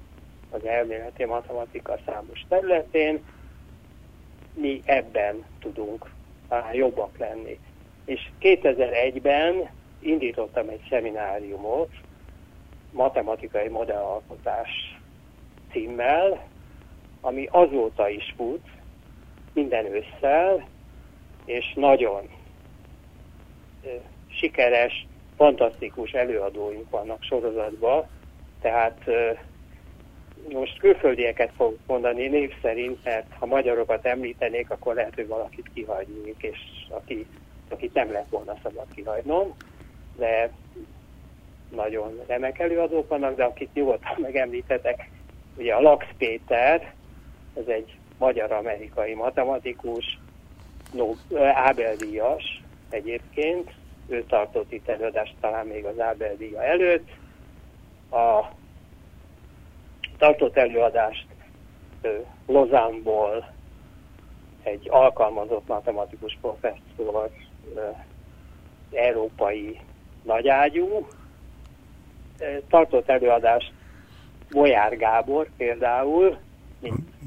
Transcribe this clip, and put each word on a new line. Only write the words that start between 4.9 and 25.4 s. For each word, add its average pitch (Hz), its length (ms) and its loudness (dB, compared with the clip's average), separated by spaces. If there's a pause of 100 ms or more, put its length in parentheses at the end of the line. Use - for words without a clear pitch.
tudunk 107 500 -10 (380)
talán 117 260 -4
jobbak 123 440 -2
lenni. 113 400 -10 (460)
És - 340 -8
kétezer-egyben 135 1300 2 (300)
indítottam 120 680 -2
egy 107 200 -14
szemináriumot, 107 1000 -4 (1000)
matematikai 110 800 -2
modellalkotás 110 1300 -6 (720)
címmel, 131 760 0 (720)
ami 135 300 -6
azóta 135 580 4
is 104 280 -8
fut, 123 300 -8 (840)
minden 123 320 0
ősszel, 139 840 2 (800)
és 120 300 -6
nagyon, 127 540 4 (1600)
ö, 135 40 -16 (400)
sikeres, 120 760 2 (300)
fantasztikus 123 760 2